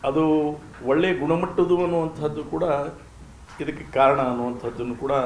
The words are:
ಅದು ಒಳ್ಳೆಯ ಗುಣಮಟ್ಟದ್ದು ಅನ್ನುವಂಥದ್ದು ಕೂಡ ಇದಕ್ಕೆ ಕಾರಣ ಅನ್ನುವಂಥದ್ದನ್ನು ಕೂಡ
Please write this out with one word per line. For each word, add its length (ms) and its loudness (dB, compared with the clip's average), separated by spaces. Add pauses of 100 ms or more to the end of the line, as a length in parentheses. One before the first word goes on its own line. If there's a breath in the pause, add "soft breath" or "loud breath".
ಅದು 200 2 (600)
ಒಳ್ಳೆಯ 280 2
ಗುಣಮಟ್ಟದ್ದು 640 2
ಅನ್ನುವಂಥದ್ದು 680 -2
ಕೂಡ 200 -4 (960)
ಇದಕ್ಕೆ 320 -8
ಕಾರಣ 300 6
ಅನ್ನುವಂಥದ್ದನ್ನು 720 -4
ಕೂಡ 160 -4 (140)